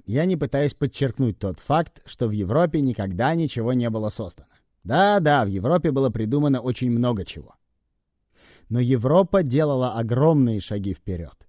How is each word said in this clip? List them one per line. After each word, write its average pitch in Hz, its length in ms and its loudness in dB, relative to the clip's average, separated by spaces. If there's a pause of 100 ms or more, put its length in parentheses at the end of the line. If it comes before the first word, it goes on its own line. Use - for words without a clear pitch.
я 127 180 0
не 180 140 0
пытаюсь 139 360 -2
подчеркнуть 127 640 -2
тот 95 220 -6
факт, - 460 -2
что - 220 -6
в 107 40 -2
Европе 123 480 0
никогда 117 560 -2
ничего 127 380 -2
не 120 160 0
было 110 180 -4
создано. - 400 -10 (360)
Да-да, 151 600 2
в 101 60 -2
Европе 139 420 0
было 135 180 2
придумано 127 520 0
очень 123 280 -2
много 120 360 0
чего. - 300 -18 (1120)
Но 117 100 0
Европа 135 640 2
делала 135 560 0
огромные 120 600 2
шаги 101 320 -6
вперёд, 85 420 -10 (140)